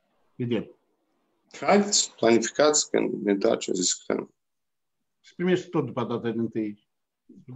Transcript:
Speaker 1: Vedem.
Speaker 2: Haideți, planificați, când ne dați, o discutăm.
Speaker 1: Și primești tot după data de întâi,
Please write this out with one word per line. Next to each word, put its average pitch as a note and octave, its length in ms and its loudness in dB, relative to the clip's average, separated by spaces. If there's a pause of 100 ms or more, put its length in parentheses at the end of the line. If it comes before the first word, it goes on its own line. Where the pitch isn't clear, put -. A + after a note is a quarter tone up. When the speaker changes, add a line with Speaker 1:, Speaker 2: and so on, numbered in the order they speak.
(360)
Speaker 1:
Vedem. A#2 420 -6 (840)
Speaker 2:
Haideți, G3+ 560 2
planificați, A#2 720 2
când G#2+ 220 0 (100)
ne G2+ 120 2
dați, - 360 -2
o - 20 -2
discutăm. - 640 -4 (840)
Speaker 1:
Și - 140 -20
primești F3+ 340 0
tot D3+ 180 -2
după A#2+ 180 -6
data A2+ 260 -4
de A2 80 -4
întâi, A2 500 -6 (680)